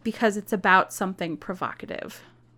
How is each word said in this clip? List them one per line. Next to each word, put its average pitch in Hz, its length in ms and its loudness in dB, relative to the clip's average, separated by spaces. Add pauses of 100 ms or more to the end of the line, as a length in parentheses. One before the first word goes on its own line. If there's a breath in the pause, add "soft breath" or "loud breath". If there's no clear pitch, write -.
because 220 340 0
it's 208 160 -6
about 190 400 4
something 185 440 -4
provocative. - 840 -8 (360)